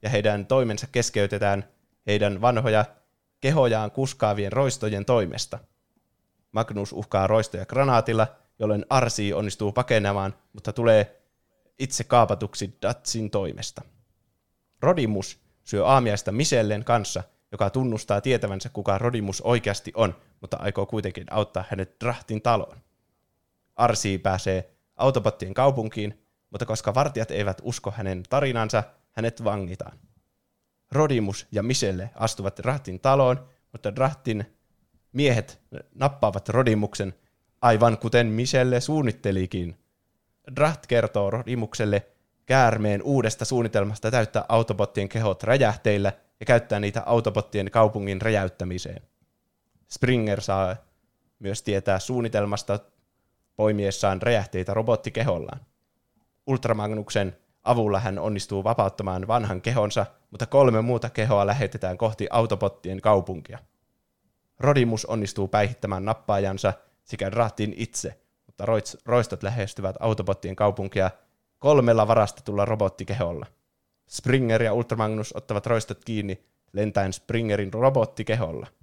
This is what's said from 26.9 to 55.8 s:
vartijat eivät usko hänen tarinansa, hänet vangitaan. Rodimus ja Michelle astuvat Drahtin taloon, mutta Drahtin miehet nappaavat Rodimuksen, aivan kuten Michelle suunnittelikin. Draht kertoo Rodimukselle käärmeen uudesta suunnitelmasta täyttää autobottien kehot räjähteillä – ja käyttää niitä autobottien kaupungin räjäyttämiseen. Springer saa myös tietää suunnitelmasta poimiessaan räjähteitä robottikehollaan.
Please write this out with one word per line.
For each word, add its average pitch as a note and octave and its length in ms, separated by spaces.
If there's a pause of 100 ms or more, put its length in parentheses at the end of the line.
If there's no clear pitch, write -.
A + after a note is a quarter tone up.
vartijat C#3 360
eivät G2 320
usko - 340
hänen F#2+ 320
tarinansa, A#2 540 (300)
hänet A#2 320
vangitaan. G2 540 (920)
Rodimus B2+ 600
ja G#2 100
Michelle G#2+ 520
astuvat G2 440
Drahtin B2+ 420
taloon, C3+ 480 (240)
mutta G#2 240
Drahtin B2 600 (560)
miehet B2+ 480 (340)
nappaavat A2+ 540
Rodimuksen, G#2 680 (480)
aivan A#2 360
kuten A#2 280
Michelle B2 540
suunnittelikin. G2 1000 (800)
Draht D3+ 300
kertoo A2 440
Rodimukselle A2+ 760 (400)
käärmeen G#2+ 560
uudesta B2 420
suunnitelmasta A2 680
täyttää A2+ 380
autobottien G#2 600
kehot G#2+ 340
räjähteillä – G#2 680 (280)
ja A2 60
käyttää A#2 340
niitä G#2 260
autobottien G#2+ 640
kaupungin G2+ 520
räjäyttämiseen. F#2 800 (880)
Springer A2 500
saa F#2+ 360 (640)
myös G2 240
tietää G2 360
suunnitelmasta G#2 840 (760)
poimiessaan G2+ 640
räjähteitä G2 520
robottikehollaan. A2 840 (840)